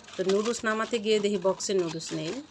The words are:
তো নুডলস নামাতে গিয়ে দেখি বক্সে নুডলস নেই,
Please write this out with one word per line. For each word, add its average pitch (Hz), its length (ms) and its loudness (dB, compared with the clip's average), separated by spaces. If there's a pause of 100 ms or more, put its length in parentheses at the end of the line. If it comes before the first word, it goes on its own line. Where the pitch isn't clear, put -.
(160)
তো 185 80 -2
নুডলস 208 400 2
নামাতে 220 340 0
গিয়ে 214 200 2
দেখি 202 240 2
বক্সে 190 320 0
নুডলস 165 380 -2
নেই, 160 200 -4 (180)